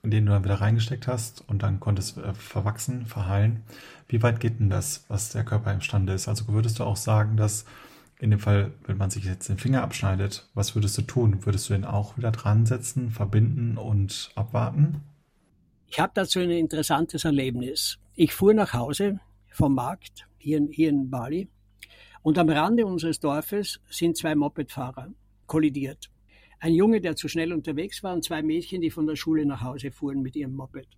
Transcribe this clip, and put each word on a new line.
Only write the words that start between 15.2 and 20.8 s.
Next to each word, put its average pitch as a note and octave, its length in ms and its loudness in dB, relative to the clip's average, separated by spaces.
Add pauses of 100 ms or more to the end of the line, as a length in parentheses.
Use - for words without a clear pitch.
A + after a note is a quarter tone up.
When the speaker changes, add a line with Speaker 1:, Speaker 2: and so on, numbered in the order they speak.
Speaker 2:
Ich - 120 -4
hab F#3+ 140 0
dazu F#3+ 260 0
ein F3+ 100 2
interessantes D#3+ 760 0
Erlebnis. C3 720 -2 (180)
Ich D#3+ 160 4
fuhr G3 200 6
nach G#3+ 220 2
Hause D3 460 -2 (320)
vom C#3 220 2
Markt C3 520 -6 (120)
hier D3+ 200 -2
in, D3 140 0
hier D#3+ 160 2